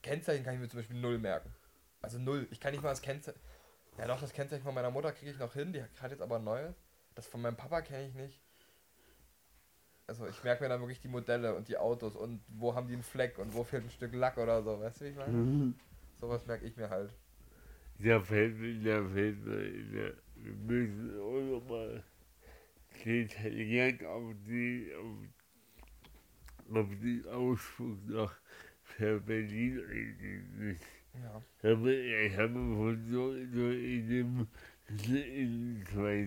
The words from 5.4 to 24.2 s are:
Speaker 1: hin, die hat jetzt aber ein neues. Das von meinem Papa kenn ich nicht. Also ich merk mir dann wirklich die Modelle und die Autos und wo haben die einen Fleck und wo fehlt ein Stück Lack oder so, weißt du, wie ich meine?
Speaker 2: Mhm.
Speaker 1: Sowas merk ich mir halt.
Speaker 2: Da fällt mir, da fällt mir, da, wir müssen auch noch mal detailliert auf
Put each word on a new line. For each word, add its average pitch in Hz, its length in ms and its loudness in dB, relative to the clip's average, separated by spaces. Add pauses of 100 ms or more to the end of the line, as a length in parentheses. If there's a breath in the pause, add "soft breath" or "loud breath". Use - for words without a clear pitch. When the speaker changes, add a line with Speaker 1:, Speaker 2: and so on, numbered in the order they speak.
Speaker 1:
hin, 156 220 -4
die 139 80 -4
hat 127 280 -10
jetzt 139 120 -8
aber 120 140 0
ein 113 80 -2
neues. 135 300 -2 (400)
Das 113 120 -14
von 117 160 -8
meinem 117 140 0
Papa 156 260 -2
kenn 135 260 -8
ich 127 60 -12
nicht. 135 260 -12 (1700 soft breath)
Also 117 200 -8
ich 92 160 -10
merk 123 200 2
mir 131 80 0
dann 123 100 0
wirklich 123 200 -8
die - 80 -10
Modelle 120 460 0
und 104 140 -6
die - 80 -2
Autos 110 400 0
und 110 320 -6
wo 117 260 0
haben 123 140 -2
die 120 60 -4
einen 123 80 -4
Fleck 127 360 -2
und 104 140 -4
wo 120 100 0
fehlt 120 220 -2
ein 120 60 -10
Stück 120 240 -8
Lack 127 240 2
oder 113 240 4
so, 104 180 -2
weißt 113 200 -6
du, 147 40 -10
wie 143 60 -6
ich 143 60 -12
meine? 135 160 -2
Speaker 2:
Mhm. 127 420 6 (440)
Speaker 1:
Sowas 120 280 -4
merk 117 160 -4
ich 113 160 -8
mir 110 100 -4
halt. 101 240 -4 (840 loud breath)
Speaker 2:
Da 110 220 10
fällt 107 360 6
mir, 113 260 -4
da 107 300 4
fällt 104 320 2
mir, 107 380 -4
da, - 300 -4 (240)
wir 110 180 -10
müssen 107 680 0
auch 131 400 0
noch 123 80 -14
mal 113 340 -6 (1000 loud breath)
detailliert 113 1000 2
auf 113 280 -6 (140)